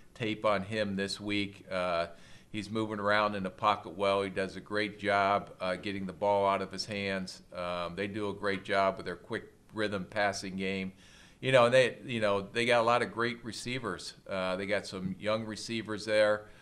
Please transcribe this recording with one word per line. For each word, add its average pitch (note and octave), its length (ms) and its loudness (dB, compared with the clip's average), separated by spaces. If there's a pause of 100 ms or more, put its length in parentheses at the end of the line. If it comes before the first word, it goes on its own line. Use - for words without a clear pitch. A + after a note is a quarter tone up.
(140)
tape A2 300 -4
on G2+ 200 2
him G2+ 320 -2
this G2 240 -2
week. G#2 500 -2
Uh, F2+ 380 0 (420)
he's G2+ 200 -8
moving A2 280 -2
around G#2 380 2
in F#2+ 80 -4
the F#2 60 -4
pocket G2 460 0
well. G2 260 4
He G2 80 -2
does F#2 260 -4
a F#2+ 40 -10
great G#2 380 -2
job, G2+ 520 4 (100)
uh, F#2 160 -2
getting G2 300 -6
the F#2 60 -6
ball G2+ 360 2
out G2 120 4
of F#2 120 -6
his F#2+ 140 -8
hands. G2 540 -4 (140)
Um, F2 400 -4
they G2 140 -2
do G2+ 220 -4
a F#2+ 40 -4
great G2 300 -2
job G2 320 2
with F2 100 -10
their F2+ 80 -6
quick - 380 -8 (200)
rhythm G2+ 380 -2
passing G2+ 460 -2
game. F#2+ 360 -4 (480)
You C3 120 0
know, B2 140 10
and A#2+ 80 6
they, B2+ 300 6
you A#2 160 -4
know, G2+ 200 4
they G2 260 -2
got A#2+ 140 6
a A2+ 40 4
lot A#2+ 180 4
of G2 100 -2
great A#2 320 -4
receivers. A2+ 720 -6 (140)
Uh, F#2 280 -2
they G2 100 -4
got G2 200 -2
some F#2+ 320 -6
young G#2+ 260 -2
receivers G#2+ 600 -6
there, G#2+ 420 4 (160)